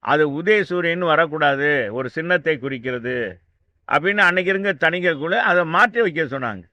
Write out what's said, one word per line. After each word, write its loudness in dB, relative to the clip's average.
அது 2
உதய 2
சூரியன் -2
வரக்கூடாது, 2
ஒரு -6
சின்னத்தை 0
குறிக்கிறது -6
அப்படின்னு 2
அன்னைக்கு 0
இருந்த -2
தணிக்கைக்குழு 0
அதை 4
மாற்றி 2
வைக்க 0
சொன்னாங்க. -6